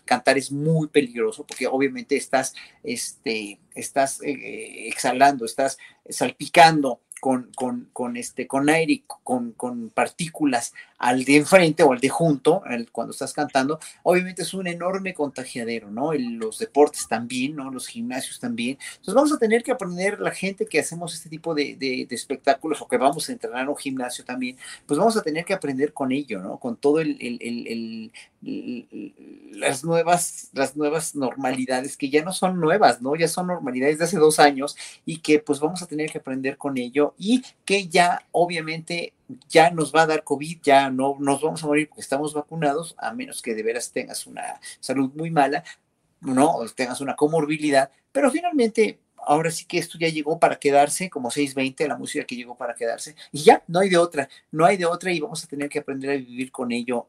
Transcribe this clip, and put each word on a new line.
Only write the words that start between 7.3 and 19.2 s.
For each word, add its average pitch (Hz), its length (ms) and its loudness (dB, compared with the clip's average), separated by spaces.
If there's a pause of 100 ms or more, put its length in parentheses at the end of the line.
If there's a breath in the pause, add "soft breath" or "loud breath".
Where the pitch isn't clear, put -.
con, 123 380 -4
con, 120 240 -6
este, 120 300 -8
con 139 200 0
aire 156 260 4
y 127 120 -8
con, 120 460 -6
con 120 400 -8
partículas 143 840 -2 (240 loud breath)
al 127 260 2
de 139 140 6
enfrente 160 440 6
o 143 120 8
al 120 60 -4
de 135 100 4
junto, 160 560 2
al, 120 260 -6
cuando 120 200 -6
estás 127 220 -8
cantando, 147 460 -2 (240 loud breath)
obviamente 180 400 0
es 165 100 -8
un 190 140 -4
enorme 180 480 -4
contagiadero, 120 720 -6
¿no? 135 240 -4
El, 123 200 -4
los 113 260 -6
deportes 143 480 2
también, 127 480 -4
¿no? 135 160 -10
Los 127 160 -10
gimnasios 123 520 -8
también. 120 380 -6 (160 loud breath)
Entonces - 220 -8
vamos 294 160 4